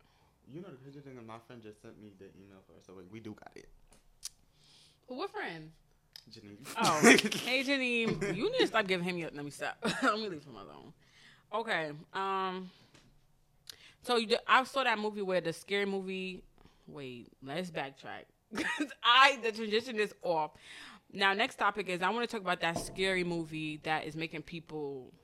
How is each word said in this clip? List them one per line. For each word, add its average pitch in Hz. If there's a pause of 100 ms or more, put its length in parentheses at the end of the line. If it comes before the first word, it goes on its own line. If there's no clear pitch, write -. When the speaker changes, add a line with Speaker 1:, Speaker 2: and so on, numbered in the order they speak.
(520)
Speaker 1:
You 160
know 202
the 131
crazy 139
thing 135
is 113
my 113
friend 120
just 107
sent 110
me 104
the 98 (160)
email 98
for 82
it, -
so, 92
like, 92
we 113
do 107
got -
it. - (1400)
Speaker 2:
Who, 254
what 381
friend? 175 (600)
Speaker 1:
Janine. 104 (240)
Speaker 2:
Oh, 165
Speaker 1:
<laughs> 214
Speaker 2:
hey, 262
Janine. 233
You 330
need 523
to 403
stop 214
giving 180
him 180
your, 160
let 147
me 143
stop. -
<laughs> -
Let 233
me 214
leave 147
him 127
alone. 73 (600)
Okay, 202 (220)
um, 190 (1300)
so 247
you 226
d-, 233 (100)
I 254
saw 262
that 226
movie 208
where 185
the 165
scary 202
movie, 190 (440)
wait, 127 (160)
let's 165
backtrack. 135 (120)
<laughs> -
'Cause 311 (160)
I, 262
the 226
transition 226
is 208 (100)
off. 156 (600)
Now, 196
next 226
topic 202
is 180
I 185
wanna 233
talk 226
about 180
that 165
scary 185
movie 156
that 156
is 151
making 160
people 151 (100)